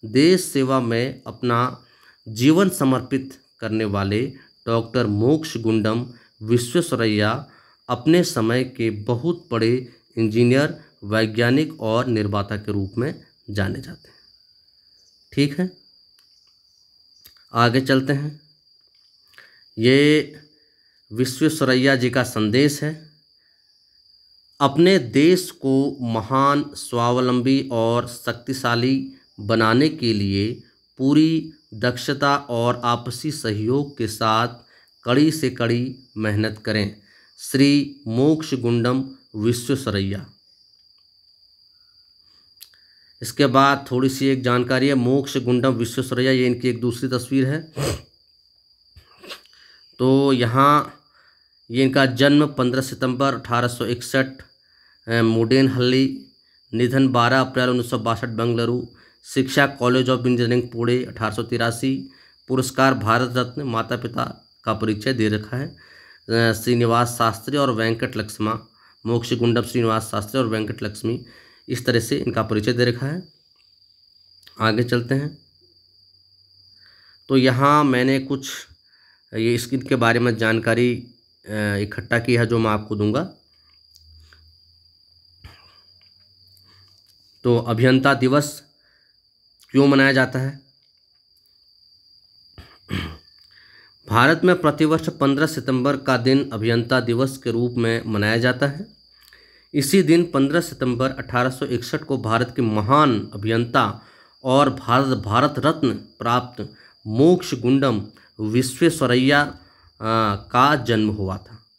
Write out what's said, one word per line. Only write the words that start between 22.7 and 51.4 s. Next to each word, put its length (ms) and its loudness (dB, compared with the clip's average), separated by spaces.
है, 280 -10
"अपने 380 4
देश 520 2
को 500 -2
महान, 720 0
स्वावलंबी 960 0
और 360 0
शक्तिशाली 1040 -4
बनाने 500 2
के 240 -2
लिए 500 -2
पूरी 560 2
दक्षता 640 -2
और 460 -2
आपसी 480 -4
सहयोग 640 -4
के 100 -4
साथ 400 0
कड़ी 280 4
से 180 -2
कड़ी 500 -2
मेहनत 480 -2
करें।" 360 -2
श्री 680 2
मोक्ष 460 0
गुंडम 560 0
विश्वेश्वरैया। 920 -2
इसके 240 0
बाद 460 2
थोड़ी 180 0
सी 180 -2
एक 160 0
जानकारी 440 0
है, 60 2
मोक्ष 440 0
गुंडम 320 0
विश्वेश्वरैया, 600 -2
ये 140 2
इनकी 240 0
एक 120 -4
दूसरी 280 -4
तस्वीर 380 0
है। 440 -6
तो 340 4
यहाँ 680 2